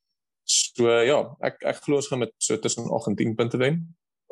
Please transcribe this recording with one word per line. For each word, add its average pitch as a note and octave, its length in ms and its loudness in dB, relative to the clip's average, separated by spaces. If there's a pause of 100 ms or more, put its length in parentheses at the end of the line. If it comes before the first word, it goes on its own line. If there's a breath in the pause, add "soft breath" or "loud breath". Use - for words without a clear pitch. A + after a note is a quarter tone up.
(440)
So, - 560 2
ja, A#2 400 2
ek, - 220 -4
ek - 140 -2
glo D3 200 0
ons C3+ 120 -2
gaan C3 100 -2
met A2+ 200 -2
so - 180 -2
tussen A#2+ 340 -4
agt A#2 160 -2
en G#2 100 -2
tien A#2 200 -2
punte A#2+ 200 -2
wen. D3 380 -2 (380)